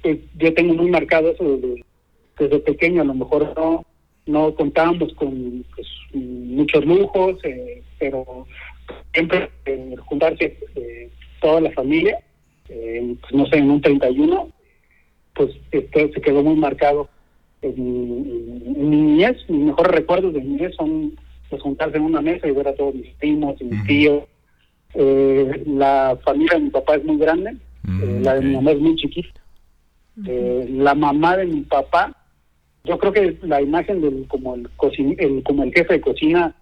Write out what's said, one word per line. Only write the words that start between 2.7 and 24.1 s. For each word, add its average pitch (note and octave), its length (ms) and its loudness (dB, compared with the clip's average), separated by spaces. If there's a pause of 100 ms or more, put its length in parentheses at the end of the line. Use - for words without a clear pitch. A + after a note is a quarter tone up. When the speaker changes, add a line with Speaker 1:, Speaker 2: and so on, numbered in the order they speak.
Speaker 1:
A C#3+ 40 2
lo C3+ 80 -2
mejor D3 420 0
no, E3 280 0 (420)
no D3+ 280 2
contábamos D#3+ 600 0
con, B2+ 500 -6 (100)
pues, A#2 120 -16 (280)
muchos B2+ 720 -2
lujos, F#3 560 2
eh, B2 400 -10 (160)
pero C3 480 -8 (680)
siempre, E3+ 380 -2 (160)
eh, C3 300 -8 (100)
juntarse, D#3+ 500 -2 (200)
eh, A#2+ 340 -14 (300)
toda D#3+ 200 4
la D#3 120 0
familia, D#3+ 460 0 (500)
eh, A#2 520 -8
pues, - 140 -14
no C#3 120 4
sé, D3+ 120 4
en C#3 120 4
un D3 120 4
treinta C#3 260 4
y B2+ 120 0
uno, F3 280 2 (840)
pues, C3+ 160 0 (220)
este, D3 400 0
se - 100 -6
quedó C#3+ 200 4
muy D#3 140 4
marcado D3 540 0 (500)
en, C3+ 160 -4
en, A#2+ 1000 -6
en D3 140 0
mi D3+ 60 4
niñez. D#3 400 4 (120)
Mis D#3 180 0
mejores E3+ 260 4
recuerdos F3 400 2
de D3 80 -2
mi C3+ 140 -6
niñez E3+ 220 -4
son, D#4 380 -4 (360)
pues, C#3 100 -8
juntarse D3 380 -4
en D3+ 60 0
una D#3+ 180 0
mesa D#3+ 260 -2
y C#3 40 2
ver C#3 160 0
a C3+ 60 -2
todos C#3 200 -2
mis B2 220 -12
primos D3 440 -2
y C3 40 -10
mis A2+ 160 -4
Speaker 2:
Ujú. G2+ 60 -4
Speaker 1:
tíos. D3 380 4 (680)